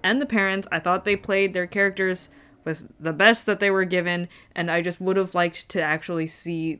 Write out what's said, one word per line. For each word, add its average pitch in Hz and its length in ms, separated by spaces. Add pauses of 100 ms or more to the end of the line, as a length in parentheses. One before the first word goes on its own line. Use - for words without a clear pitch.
and 226 180
the 285 40
parents. 196 460
I 160 80
thought 180 260
they 202 100
played 196 380
their 180 140
characters 190 600 (380)
with 160 220 (120)
the 160 140
best 214 320
that 202 140
they 202 120
were 190 140
given, 175 420 (280)
and 170 140
I 170 120
just 170 180
would 190 180
have 185 160
liked 175 360
to 180 120
actually 160 460
see 160 520